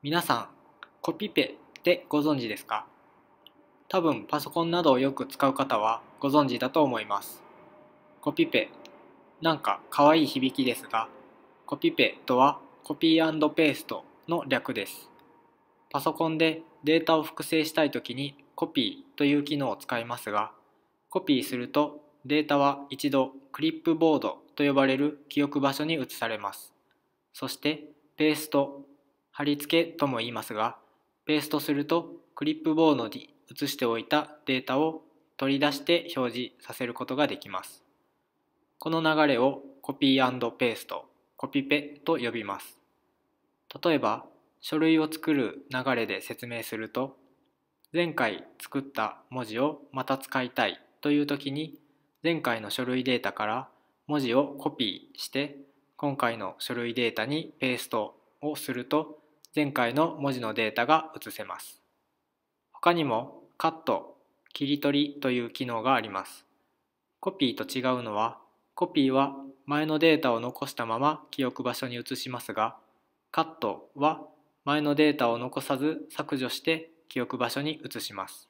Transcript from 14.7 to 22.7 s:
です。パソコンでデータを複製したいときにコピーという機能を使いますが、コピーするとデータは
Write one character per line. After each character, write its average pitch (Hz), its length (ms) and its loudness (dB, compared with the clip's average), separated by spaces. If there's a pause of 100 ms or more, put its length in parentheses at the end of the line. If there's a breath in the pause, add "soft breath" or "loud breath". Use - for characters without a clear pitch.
で 101 120 -4
す。 - 240 -16 (800)
パ 143 100 -2
ソ 160 140 0
コ 165 140 0
ン 160 100 -2
で 160 240 2 (220)
デ 160 160 6
ー 156 40 -8
タ 160 140 6
を 151 60 0
複 - 180 -10
製 160 220 0
し 156 80 -6
た 160 100 2
い 143 80 2
と 123 100 -4
き - 140 -10
に 139 220 -8 (180)
コ 160 140 -2
ピ 120 440 -2
ー - 60 -20
と 147 60 2
い 143 100 6
う 143 80 2
機 143 140 -2
能 135 140 -2
を 98 60 -4
使 - 220 -6
い 117 60 -4
ま 120 140 -6
す - 120 -8
が、 104 220 -2 (560)
コ 185 120 -2
ピ 139 200 2
ー - 20 -4
す - 140 -6
る 120 100 -6
と 147 340 0 (240)
デ 147 200 2
ー - 20 -4
タ 147 120 2
は 139 320 2